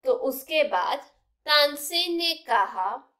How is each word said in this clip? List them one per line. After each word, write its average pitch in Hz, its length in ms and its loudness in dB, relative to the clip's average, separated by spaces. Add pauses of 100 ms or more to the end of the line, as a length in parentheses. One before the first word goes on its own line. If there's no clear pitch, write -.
तो 262 80 2
उसके 277 520 0
बाद 190 340 -2 (480)
तानसेन 302 640 2
ने 339 220 -2
कहा 208 840 -2